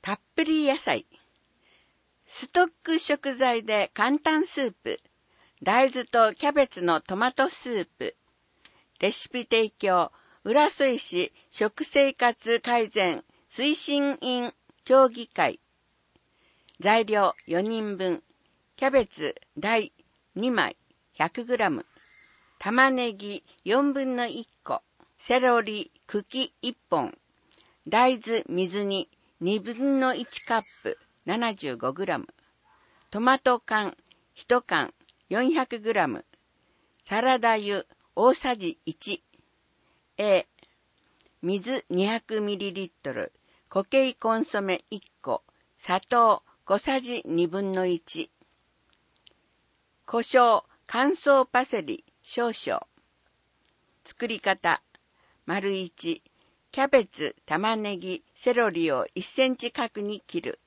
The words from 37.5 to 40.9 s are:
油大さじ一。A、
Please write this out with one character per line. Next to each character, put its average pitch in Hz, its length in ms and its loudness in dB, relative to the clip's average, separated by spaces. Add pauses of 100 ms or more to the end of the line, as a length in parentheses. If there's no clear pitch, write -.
油 202 300 -4 (320)
大 240 180 6
さ 247 220 -4
じ 180 280 -6
一。 - 380 -10 (960)
A、 202 300 2 (960)